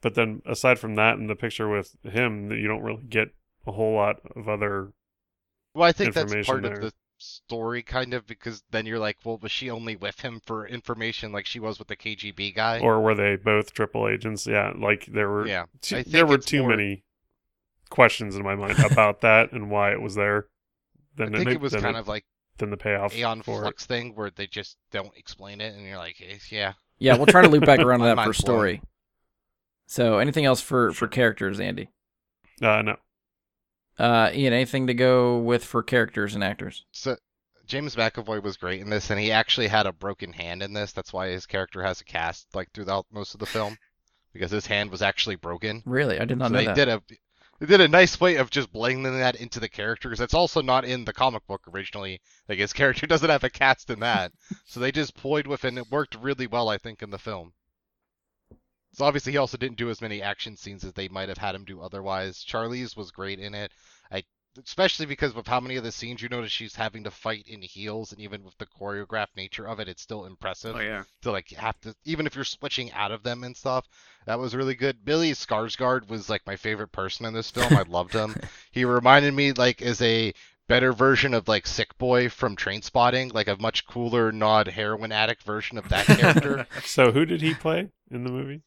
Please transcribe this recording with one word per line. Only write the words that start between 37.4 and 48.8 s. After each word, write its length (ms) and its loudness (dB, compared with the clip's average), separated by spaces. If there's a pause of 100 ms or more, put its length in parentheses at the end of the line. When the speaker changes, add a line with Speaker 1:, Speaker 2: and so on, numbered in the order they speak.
Speaker 2:
James 280 -6
McAvoy 460 -2
was 160 -6
great 240 -6
in 80 -12
this, 220 -2
and 80 0
he 120 0
actually 360 2
had 180 4
a 60 -2
broken 420 -10
hand 300 -8
in 100 -10
this. 200 -6
That's 200 -10
why 160 -4
his 160 -8
character 380 -6
has 180 -4
a 40 -20
cast, 500 -6
like, 160 -8
throughout 400 -6
most 240 -14
of 60 -20
the 40 -6
film, 320 -6 (280)
Speaker 3:
<laughs> 280 -20
Speaker 2:
because 180 -6
his 140 -4
hand 260 -2
was 100 -6
actually 340 -2
broken. 500 -8
Speaker 3:
Really? 340 0
I 60 -2
did 140 -4
not 80 0
Speaker 2:
So 60 0
Speaker 3:
know 60 4
Speaker 2:
they 60 2
Speaker 3:
that. 100 0
Speaker 2:
did 140 4
a, 140 -2 (560)
they 80 -8
did 140 10
a 60 10
nice 320 8
way 180 6
of 120 2
just 240 -2
blending 300 -2 (160)